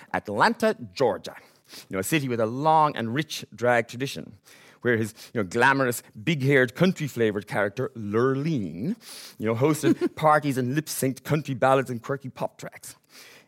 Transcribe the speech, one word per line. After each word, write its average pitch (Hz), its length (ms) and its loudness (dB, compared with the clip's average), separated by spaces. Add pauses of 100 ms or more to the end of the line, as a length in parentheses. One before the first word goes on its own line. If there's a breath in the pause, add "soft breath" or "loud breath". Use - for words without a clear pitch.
(120 loud breath)
Atlanta, 190 640 0 (160)
Georgia, 95 440 -2 (520 loud breath)
you - 60 -12
know, 95 60 0
a - 20 -2
city 139 260 -2
with 117 120 -2
a 113 60 2
long 151 500 2
and 117 180 -4
rich 151 300 -6 (100)
drag 117 320 2
tradition, 120 460 -10 (480 soft breath)
where 120 160 2
his, 110 180 -2 (180 loud breath)
you 120 80 -2
know, 95 80 -2
glamorous, 123 540 2 (220 soft breath)
big-haired, 135 500 4
country-flavored 117 720 0
character, 107 480 -4
Lurleen, 120 1000 -2 (420 loud breath)
you 107 80 -4
know, 113 80 2
hosted 156 640 2
<laughs> - 0 -
parties 151 420 4
and 127 160 -2
lip-synced 135 480 -2
country 147 320 -2
ballads 131 360 2
and 117 120 -8
quirky 139 260 -8
pop - 300 -8
tracks. - 380 -16 (520 loud breath)